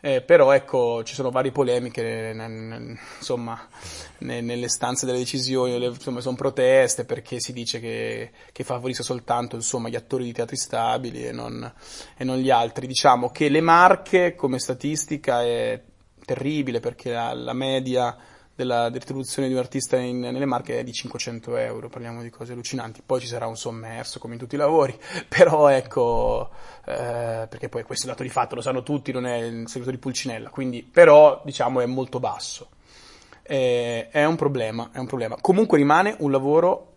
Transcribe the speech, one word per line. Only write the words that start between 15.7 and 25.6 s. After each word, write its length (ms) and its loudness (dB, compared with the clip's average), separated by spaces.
terribile, 540 -4
perché 320 -8
la, 240 -4
la 180 -8
media 640 -2
della 320 0
retribuzione 600 -6
di 60 0
un 40 0
artista 380 -2
in, 240 -2
nelle 240 -4
Marche 340 -4
è 60 -6
di 80 -14
cinquecento 640 -8
euro, 320 -6
parliamo 340 -12
di 80 -12
cose 220 -14
allucinanti. 520 -10
Poi 160 -2
ci 60 -12
sarà 220 -8
un 80 -10
sommerso 640 -10
come 140 -12
in 40 -12
tutti 160 -12
i 40 -4
lavori, 380 4
<laughs> 180 -10
però 380 6